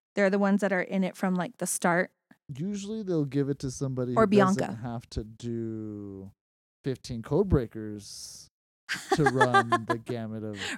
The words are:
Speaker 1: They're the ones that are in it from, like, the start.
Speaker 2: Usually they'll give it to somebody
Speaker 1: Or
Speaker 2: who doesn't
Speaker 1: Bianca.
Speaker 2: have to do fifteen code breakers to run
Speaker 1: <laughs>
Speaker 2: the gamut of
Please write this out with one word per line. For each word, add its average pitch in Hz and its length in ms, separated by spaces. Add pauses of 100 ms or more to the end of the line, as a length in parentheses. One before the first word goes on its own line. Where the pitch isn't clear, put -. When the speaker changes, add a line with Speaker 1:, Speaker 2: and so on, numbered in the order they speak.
(140)
Speaker 1:
They're 196 160
the 202 80
ones 196 220
that 196 120
are 180 100
in 190 200
it 180 140
from, 185 180
like, 180 240
the - 80
start. 180 440 (440)
Speaker 2:
Usually 202 480
they'll 170 220
give 139 240
it 143 120
to 135 100
somebody 127 440
Speaker 1:
Or 220 120
Speaker 2:
who 202 100
doesn't 196 220
Speaker 1:
Bianca. 113 240
Speaker 2:
have 117 280
to 120 140
do 107 1080 (540)
fifteen 123 380
code 175 260
breakers 107 1000 (680)
to - 100
run 381 600
Speaker 1:
<laughs> - 40
Speaker 2:
the 339 100
gamut 123 440
of 107 160 (200)